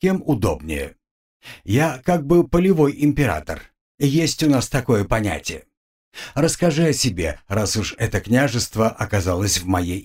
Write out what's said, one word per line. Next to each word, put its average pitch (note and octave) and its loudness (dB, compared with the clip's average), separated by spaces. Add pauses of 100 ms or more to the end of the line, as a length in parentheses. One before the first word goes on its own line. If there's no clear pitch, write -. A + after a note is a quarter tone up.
кем F#3+ 0
удобнее. D#2 -2 (680)
Я C3 0
как F3 0
бы E3+ 4
полевой E3+ 4
император. B2 0 (360)
Есть D3 0
у D3+ 4
нас B2+ 2
такое A#2+ 0
понятие. F2+ -4 (680)
Расскажи D#3+ 2
о D3 2
себе, E2+ -2
раз G2+ -2
уж G#2 -4
это G#2+ -2
княжество A2+ 0
оказалось F#2+ -2
в F2 -8
моей F2+ -2